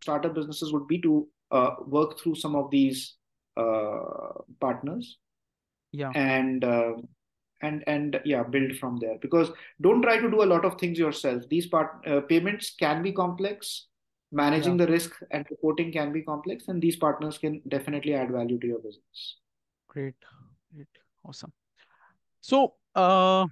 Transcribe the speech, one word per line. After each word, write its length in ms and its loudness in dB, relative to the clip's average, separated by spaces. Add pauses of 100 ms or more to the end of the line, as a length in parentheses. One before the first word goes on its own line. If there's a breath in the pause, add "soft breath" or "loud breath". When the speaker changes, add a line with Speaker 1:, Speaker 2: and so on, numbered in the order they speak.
Speaker 1:
startup 320 -2
businesses 400 -6
would 140 -2
be 140 0
to, 260 2 (240)
uh, 240 2 (100)
work 340 0
through 160 -2
some 200 -4
of 160 -2
these, 440 2 (400)
uh, 760 -2 (260)
partners 600 -4 (720)
Speaker 2:
Yeah. 240 -6
Speaker 1:
and, 480 2
uh, 320 2 (640)
and, 260 -6
and, 380 -2
yeah, 180 0
build 340 -2
from 200 -6
there. 220 -4
Because 320 2 (280 loud breath)
don't 220 4
try 160 4
to 120 0
do 140 4
a 100 6
lot 120 2
of 140 -2
things 200 -2
yourself. 500 0
These 180 0
part-, 380 -2
uh, 160 2
payments 540 0
can 260 0
be 120 -2
complex. 720 -4 (440)
Managing 480 2
Speaker 2:
Yeah. 80 6
Speaker 1:
the 40 4
risk 240 0 (140)
and 220 -6
reporting 400 -2
can 200 -2
be 120 -4
complex, 440 -8
and 140 -4
these 140 4
partners 420 -2
can 300 -4
definitely 480 -4
add 160 -2
value 260 -2
to 100 -4
your 120 -4
business. 580 -16 (500)
Speaker 2:
Great. 280 -8 (580)
Great. 140 -20 (360)
Awesome. 300 -18 (880 soft breath)
So, 340 4 (200)
uh, 560 6